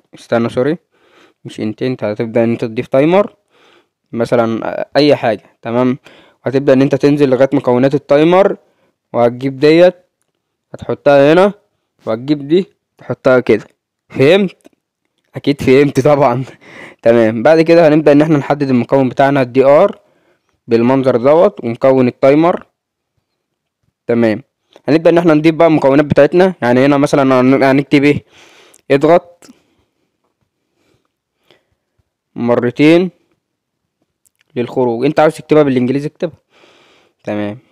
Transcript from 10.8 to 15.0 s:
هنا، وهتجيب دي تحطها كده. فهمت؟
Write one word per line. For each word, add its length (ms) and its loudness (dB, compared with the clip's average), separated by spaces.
هنا، 200 2
وهتجيب 420 -6
دي 180 -2
تحطها 420 -2
كده. 240 0
فهمت؟ 480 0